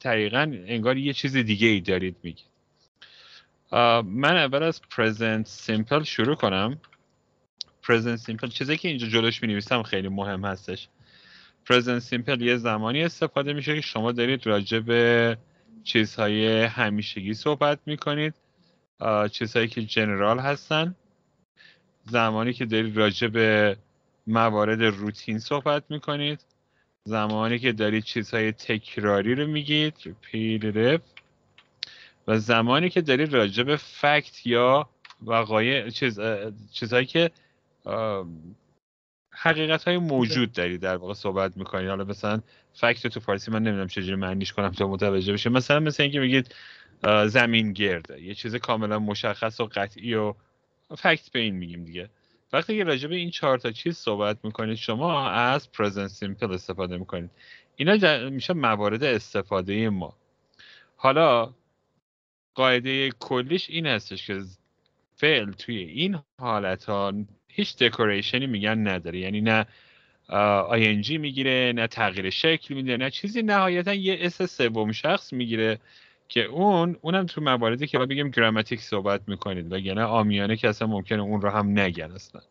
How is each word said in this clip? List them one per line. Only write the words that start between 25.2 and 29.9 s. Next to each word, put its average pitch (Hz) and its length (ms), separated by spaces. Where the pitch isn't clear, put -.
صحبت 147 500
می‌کنید، 147 520
زمانی 110 540
که 123 140
دارید 107 320
چیزهای 110 480
تکراری 104 840
رو 147 120
میگید، 151 500